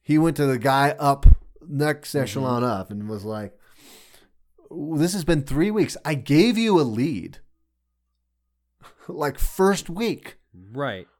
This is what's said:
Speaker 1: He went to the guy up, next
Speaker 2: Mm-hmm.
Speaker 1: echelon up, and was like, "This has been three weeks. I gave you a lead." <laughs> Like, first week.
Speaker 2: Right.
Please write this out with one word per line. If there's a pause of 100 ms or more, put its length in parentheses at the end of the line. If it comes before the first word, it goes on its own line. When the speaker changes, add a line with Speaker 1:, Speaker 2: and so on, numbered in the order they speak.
Speaker 1:
He
went
to
the
guy
up, (420)
next
Speaker 2:
Mm-hmm.
Speaker 1:
echelon
up,
and
was
like, (1160)
"This
has
been
three
weeks.
I
gave
you
a
lead."
<laughs> (1600)
Like,
first
week. (360)
Speaker 2:
Right. (120)